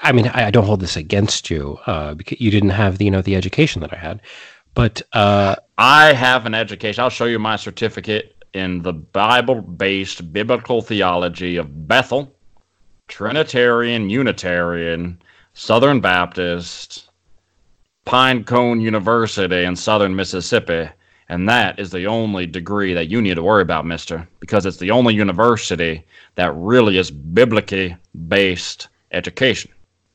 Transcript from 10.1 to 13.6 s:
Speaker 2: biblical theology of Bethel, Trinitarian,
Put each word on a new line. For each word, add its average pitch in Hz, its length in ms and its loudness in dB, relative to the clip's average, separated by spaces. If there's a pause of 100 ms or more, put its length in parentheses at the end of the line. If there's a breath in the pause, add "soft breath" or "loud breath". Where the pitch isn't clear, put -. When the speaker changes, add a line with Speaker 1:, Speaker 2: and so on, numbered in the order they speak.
Speaker 2:
biblical 117 480 -2
theology 90 760 -2
of 78 320 -10
Bethel, 131 480 0 (720)
Trinitarian, 120 1000 0